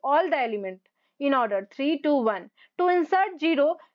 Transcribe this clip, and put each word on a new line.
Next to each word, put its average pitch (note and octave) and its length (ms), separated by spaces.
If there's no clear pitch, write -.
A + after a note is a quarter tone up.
all D4+ 260
the D4 80
element G3+ 440
in C#4 140
order G#3 380
three, D4 300
two, D4 160
one G#3+ 340
to F4+ 120
insert F4+ 500
zero, D#4 380